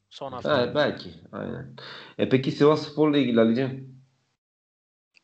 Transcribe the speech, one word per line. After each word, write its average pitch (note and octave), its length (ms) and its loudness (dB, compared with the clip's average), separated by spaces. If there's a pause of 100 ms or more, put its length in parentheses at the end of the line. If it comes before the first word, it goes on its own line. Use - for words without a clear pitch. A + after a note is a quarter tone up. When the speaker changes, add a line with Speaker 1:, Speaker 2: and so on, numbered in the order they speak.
(100)
Speaker 1:
son C3+ 220 -14
hafta. C3 260 -2
Speaker 2:
Ha, A#2+ 160 0
belki. A#2+ 360 -2 (220)
Aynen. F2+ 440 -10 (420)
E, G#2+ 100 0
peki C3+ 240 2
Sivasspor'la D3+ 680 2
ilgili A#2 220 2
Ali'cim? B2+ 640 0 (1200)